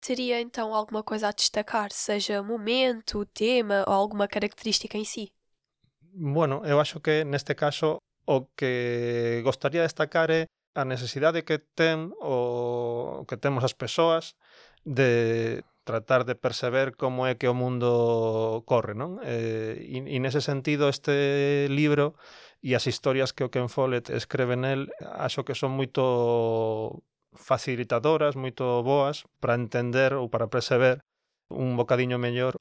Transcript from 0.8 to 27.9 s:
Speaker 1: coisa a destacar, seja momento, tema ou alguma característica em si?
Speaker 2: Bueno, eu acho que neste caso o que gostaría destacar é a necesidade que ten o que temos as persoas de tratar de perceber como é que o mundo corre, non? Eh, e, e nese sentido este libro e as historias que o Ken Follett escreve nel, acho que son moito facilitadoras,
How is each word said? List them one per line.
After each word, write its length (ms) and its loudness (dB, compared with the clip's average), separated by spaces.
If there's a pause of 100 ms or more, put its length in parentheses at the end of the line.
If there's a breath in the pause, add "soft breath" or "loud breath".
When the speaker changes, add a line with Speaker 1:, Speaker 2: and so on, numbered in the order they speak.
Speaker 1:
coisa 260 -2
a 40 -2
destacar, 580 -2
seja 520 -2
momento, 800 -2
tema 640 0
ou 60 2
alguma 340 0
característica 720 -4
em 60 -4
si? 280 -6 (800)
Speaker 2:
Bueno, 520 0
eu 140 4
acho 220 0
que 240 2
neste 320 -4
caso 420 0 (300)
o 260 2
que 880 -2
gostaría 380 0
destacar 480 0
é 160 2 (300)
a 80 0
necesidade 600 0
que 140 0
ten 640 0
o 1080 -2
que 80 -6
temos 280 0
as 100 0
persoas 600 0 (480 soft breath)
de 800 2 (200)
tratar 400 2
de 120 -2
perceber 600 -2
como 300 -2
é 100 0
que 120 0
o 80 4
mundo 1080 2
corre, 300 0
non? 300 -8
Eh, 560 -4
e, 240 -10
e 160 -6
nese 200 0
sentido 480 0
este 800 2
libro 480 2 (480 loud breath)
e 120 2
as 120 0
historias 440 0
que 120 -2
o 80 -4
Ken 160 0
Follett 440 0
escreve 440 -2
nel, 440 -2
acho 440 -4
que 120 -6
son 200 -2
moito 1300 0 (300)
facilitadoras, 1040 0